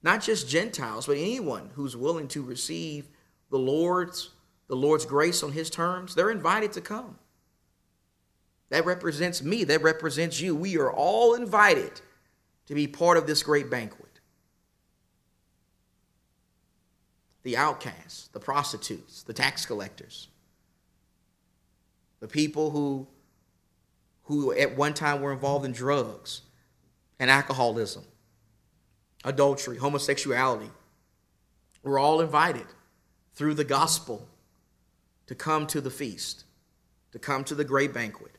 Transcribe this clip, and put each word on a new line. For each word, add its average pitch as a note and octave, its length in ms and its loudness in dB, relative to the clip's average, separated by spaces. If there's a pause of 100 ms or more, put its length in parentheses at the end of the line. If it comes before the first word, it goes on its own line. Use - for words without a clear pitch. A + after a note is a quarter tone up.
Not F#3+ 200 2
just E3+ 260 -2
Gentiles, C3 580 -2
but C#3+ 120 2
anyone D#3+ 560 -4
who's C3 240 -8
willing D3 320 -4
to D3 120 -8
receive D3 680 -10 (400)
the C3+ 100 0
Lord's, E3+ 680 0 (380)
the C3 80 -4
Lord's C#3+ 300 2
grace D3+ 380 2
on D3 80 -6
his D#3+ 180 -6
terms, F3+ 460 -4
they're G3 160 2
invited G#3 420 0
to F3+ 80 -10
come. A3 360 -12 (1500)
That D#3+ 160 2
represents F3 580 -2
me. G3 220 -2
That D#3 180 2
represents D#3+ 560 0
you. F3 160 -2
We E3+ 220 -2
are C#3 140 2
all A3+ 420 4
invited G#3 640 6 (680)
to D3 60 -10
be D3 140 0
part E3+ 300 4
of D3+ 100 2
this D3+ 160 0
great D3 260 2
banquet. - 520 -8 (3250)
The B2 140 -2
outcasts, B2+ 720 -4
the - 100 -16
prostitutes, - 840 -4
the A2+ 100 -14
tax - 320 -2
collectors, - 640 -12 (1900)
the A2+ 60 -14
people D3+ 420 0
who, C#3+ 380 -2 (1160)
who C#3+ 300 0
at C3+ 240 2
one D3 160 2
time D3 280 -2
were C#3 120 -2
involved C#3 320 0
in B2+ 80 -4
drugs B2+ 680 -4 (800)
and B2+ 100 2
alcoholism, A#2+ 720 2 (1200)
adultery, C3+ 520 2
homosexuality. C3 920 0 (1120)
We're C#3 160 0
all D#3 220 4
invited D3+ 460 2 (680)
through D3+ 220 0
the D3+ 80 0
gospel C3+ 680 0 (960)
to B2+ 80 -12
come D#3 320 0
to D3 140 -4
the B2+ 80 -6
feast, - 560 -10 (680)
to A#2 80 -16
come C3+ 260 -2
to D3+ 100 -6
the D3 100 0
great C3+ 260 2
banquet. - 480 -8